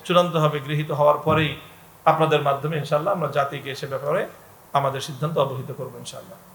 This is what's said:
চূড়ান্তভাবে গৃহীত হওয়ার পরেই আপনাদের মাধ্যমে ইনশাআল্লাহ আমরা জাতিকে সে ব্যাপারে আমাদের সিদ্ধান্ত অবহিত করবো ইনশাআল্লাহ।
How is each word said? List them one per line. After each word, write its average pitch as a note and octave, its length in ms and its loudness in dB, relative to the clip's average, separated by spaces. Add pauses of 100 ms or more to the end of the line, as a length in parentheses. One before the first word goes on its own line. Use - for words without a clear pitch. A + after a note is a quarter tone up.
চূড়ান্তভাবে D#3+ 560 2
গৃহীত D3+ 320 -4
হওয়ার D3 260 4
পরেই D#3 340 2 (540)
আপনাদের D3+ 360 4
মাধ্যমে C#3 360 0
ইনশাআল্লাহ D#3+ 360 0
আমরা D#3+ 180 -2
জাতিকে C#3 440 -2
সে D3 120 -10
ব্যাপারে C#3+ 340 -2 (520)
আমাদের C3+ 280 0
সিদ্ধান্ত D3+ 360 -4
অবহিত C3 340 0
করবো B2 260 -10
ইনশাআল্লাহ। - 580 -16